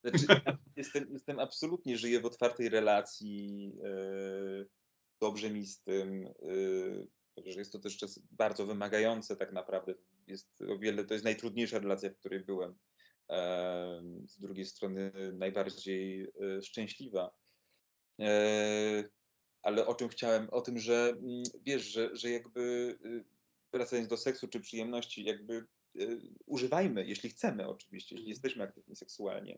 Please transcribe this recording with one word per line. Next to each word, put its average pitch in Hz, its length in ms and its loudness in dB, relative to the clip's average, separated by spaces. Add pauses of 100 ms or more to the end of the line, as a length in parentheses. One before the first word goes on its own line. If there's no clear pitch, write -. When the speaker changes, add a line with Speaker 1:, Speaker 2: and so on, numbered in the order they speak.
Speaker 1:
Znaczy, 135 240 6
Speaker 2:
<laughs> - 480 8
Speaker 1:
jestem, 139 380 -2
jestem 139 260 -4
absolutnie, 135 580 0
żyję 117 220 4
w 113 60 0
otwartej 120 440 2
relacji, 101 1000 2 (120)
e, 98 800 -4 (560)
dobrze 104 280 0
mi 104 160 -4
z - 160 -14
tym, 95 460 -2 (1200)
e, 95 40 -10
że 92 80 -8
jest 101 120 -10
to 101 80 -10
też 101 180 -8
czas - 220 -10 (120)
bardzo 104 340 0
wymagające 107 720 2
tak - 180 -4
naprawdę. 92 400 -2 (340)
Jest - 340 -14
o 98 160 -2
wiele, 104 280 0
to 104 80 -2
jest 107 120 -2
najtrudniejsza 110 540 0
relacja, 98 300 0
w - 80 -10
której 95 220 -6
byłem. 92 360 -4 (540)
E, 90 720 0 (240)
z - 140 -20
drugiej 95 260 -8
strony 95 460 -4 (220)
najbardziej, 95 880 -2 (360)
e, 98 40 -4
szczęśliwa. 107 680 -6 (880)
E, 107 80 2 (1300)
ale 104 260 4
o 120 80 2
czym 120 140 -2
chciałem? 110 400 2
O 123 120 2
tym, 120 180 -4
że, 120 300 6
mm, 123 340 -4 (200)
wiesz, 135 200 0
że, 113 320 0
że 120 140 -4
jakby, 117 320 -2 (440)
y, 113 180 -6 (500)
wracając 120 340 0
do 113 100 0
seksu 131 300 -2
czy 117 120 -4
przyjemności, 117 640 -4
jakby, 110 420 -4 (340)
y, 113 220 -4 (240)
używajmy, 127 600 2
jeśli - 240 -6
chcemy 101 380 -2
oczywiście, - 480 -12
jeśli 113 80 -12
Speaker 2:
Mhm. 110 60 -10
Speaker 1:
jesteśmy 117 340 -4
aktywni - 320 -12
seksualnie. - 640 -8